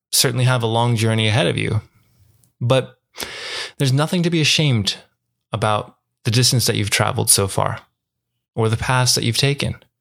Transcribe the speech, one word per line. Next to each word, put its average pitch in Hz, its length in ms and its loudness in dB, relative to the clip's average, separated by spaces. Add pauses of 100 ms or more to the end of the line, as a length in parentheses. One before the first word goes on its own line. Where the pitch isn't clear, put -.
(120)
certainly 123 340 0
have 127 180 2
a 117 40 0
long 117 280 0
journey 110 320 0
ahead 127 200 2
of 113 100 -2
you, 107 240 -2 (800)
but 127 380 2 (800)
there's 135 160 2
nothing 160 300 0
to 170 60 0
be 165 120 0
ashamed 135 560 2 (540)
about 107 460 -2 (260)
the 120 80 -2
distance 120 340 2
that 110 100 0
you've 107 140 -2
traveled 110 400 0
so 98 180 2
far 101 340 -4 (760)
or 113 140 0
the 110 80 0
paths 127 380 0
that 104 80 -2
you've 113 140 -2
taken. - 380 -2 (260)